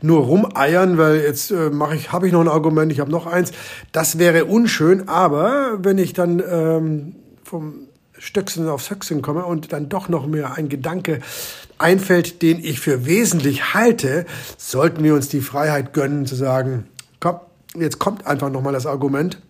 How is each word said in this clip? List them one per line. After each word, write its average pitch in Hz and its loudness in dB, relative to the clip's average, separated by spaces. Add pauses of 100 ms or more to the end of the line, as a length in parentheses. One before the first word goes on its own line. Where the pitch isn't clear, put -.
nur 156 4
rumeiern, 175 2
weil 156 4
jetzt, 147 -2
äh, 165 0
mache 147 -2
ich, - -8
habe 180 0
ich 175 2
noch 170 6
ein 165 4
Argument, 156 2
ich 135 -2
habe 143 -4
noch 165 -4
eins. 170 0 (400)
Das 160 -2
wäre 170 6
unschön, 190 4
aber 190 2
wenn 196 2
ich 180 0
dann, 175 2
ähm, 160 0 (280)
vom 156 -12 (340)
Stöckchen 190 -4
aufs 143 -6
Höckchen 175 -6
komme 151 -4
und 165 -6
dann 156 -6
doch 190 -6
noch 151 -2
mir 151 -6
ein 156 -4
Gedanke 160 -6 (560)
einfällt, 175 2
den 170 4
ich 151 -6
für 127 0
wesentlich 165 0
halte, 180 2 (320)
sollten 156 0
wir 156 6
uns 143 0
die 143 -2
Freiheit 143 -2
gönnen, 143 -2
zu 123 -6
sagen, 131 -2 (320)
„Komm, 175 -2 (380)
jetzt 156 -4
kommt - -4
einfach 143 -2
noch 131 -4
mal 139 -2
das 131 -4
Argument.“ 139 -2